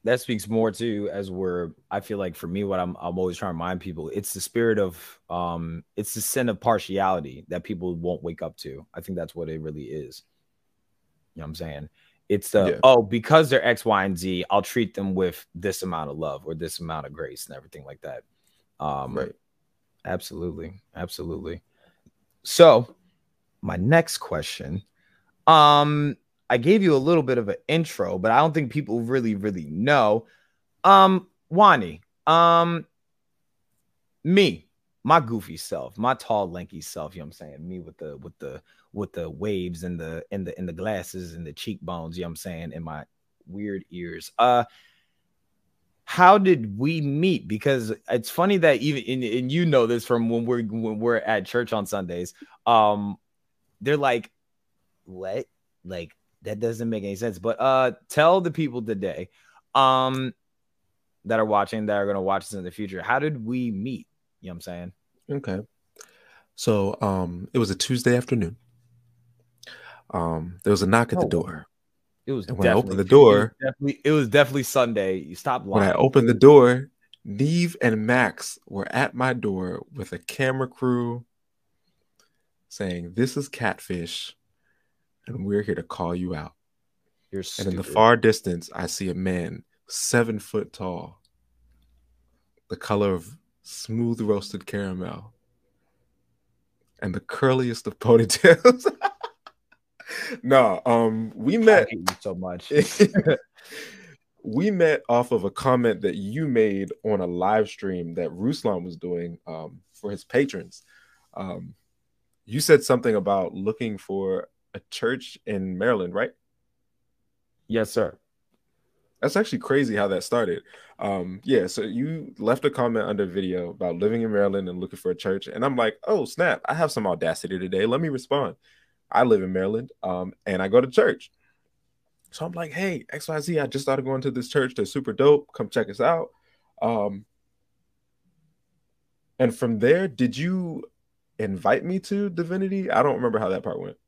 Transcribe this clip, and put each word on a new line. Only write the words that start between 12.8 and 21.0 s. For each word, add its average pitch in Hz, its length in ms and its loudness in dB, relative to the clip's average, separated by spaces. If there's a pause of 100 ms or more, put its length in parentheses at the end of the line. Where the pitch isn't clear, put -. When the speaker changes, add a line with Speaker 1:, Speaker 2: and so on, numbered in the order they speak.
Speaker 1:
"Oh, 127 180 8
because 120 480 4
they're 120 160 2
X, 117 200 0
Y, 101 180 4
and 95 140 -2
Z, 90 320 -4
I'll 101 120 4
treat 110 320 -2
them 98 220 -4
with 92 300 -2 (100)
this 92 260 -6
amount 82 300 -6
of 73 60 -10
love 71 280 -8
or 80 100 -8
this 80 240 -10
amount 80 280 -10
of 71 60 -18
grace," 73 340 -12
and 69 80 -20
everything 71 300 -20
like 69 160 -20
that. 65 220 -16 (560)
Um, 69 360 -6
Speaker 2:
Right. 67 180 -6 (720)
Speaker 1:
absolutely. 87 760 -10 (140)
Absolutely. 85 680 -10 (840)